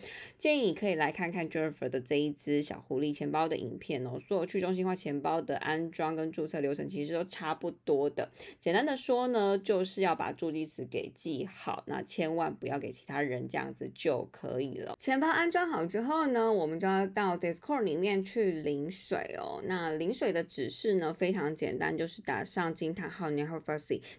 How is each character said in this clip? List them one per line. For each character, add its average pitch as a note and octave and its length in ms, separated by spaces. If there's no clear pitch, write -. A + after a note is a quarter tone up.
建 D4+ 220
议 C4 40
你 F3 120
可 G3+ 140
以 F3+ 60
来 D#3 180
看 E3+ 180
看 E3+ 180
Jennifer D3+ 400
的 C3 120
这 B2+ 160
一 D3 140
支 D3 320
小 - 240
狐 C3+ 140
狸 D3 140
钱 D3 160
包 D#3 180
的 D#3+ 80
影 - 220
片 B2+ 280
哦。 B2+ 200
所 G3 120
有 E3+ 80
去 F#3+ 140
中 F#3 140
心 F#3 100
化 F#3 100
钱 C#3+ 260
包 D#3+ 200
的 D3 180
安 D#3+ 320
装 D#3+ 260
跟 D#3+ 160
注 D#3 140
册 D#3 140
流 C#3 140
程 D3 140
其 D3 160
实 D#3 80
都 E3+ 120
差 D#3+ 300
不 E3+ 160
多 C#3+ 400
的。 B2 200
简 E3+ 140
单 A#3+ 100
的 C#4+ 120
说 B3+ 320
呢， G3+ 300
就 G3 260
是 F#3+ 180
要 E3+ 120
把 - 180
助 E3 180
记 D#3 160
词 C3 240
给 - 240
记 D#3+ 320
好， - 400
那 C#3 160
千 D#3+ 320
万 E3 200
不 - 120
要 C#3+ 120
给 C3 120
其 - 160
他 C#3+ 160
人， B2+ 260
这 B2+ 80
样 C3+ 160
子 B2+ 220
就 - 380
可 B2+ 280
以 C#3 180
了。 - 200
钱 C4+ 200
包 D#4 100
安 E4+ 220
装 F4 180
好 E3 180
之 G3 140
后 D4+ 280
呢， A3+ 240
我 E3+ 140
们 D#3+ 120
就 F#3+ 80
要 F#3+ 200
到 F#3+ 300
Discord F3+ 460
里 D#3+ 140
面 G3 280
去 G3 260
领 D3 400
水 - 480
哦。 - 260
那 F3 260
领 E3 220
水 B3 200
的 E3 100
指 C#3+ 280
示 G#3+ 240
呢， E3 200
非 F#3 180
常 D#3 220
简 - 240
单， D#3+ 180
就 D#3+ 100
是 E3+ 160
打 A#2 220
上 E3+ 300
惊 D#3+ 200
叹 E3 140
号， E3 220
然 D3 160
后 D#3+ 120
Fuzzy， D3+ 420